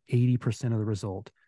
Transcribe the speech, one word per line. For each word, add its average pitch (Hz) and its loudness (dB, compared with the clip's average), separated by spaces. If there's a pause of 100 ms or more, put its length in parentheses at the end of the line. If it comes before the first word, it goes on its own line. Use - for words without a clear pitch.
eighty 123 4
percent 117 -2
of 110 0
the 107 -2
result. 101 -6 (180)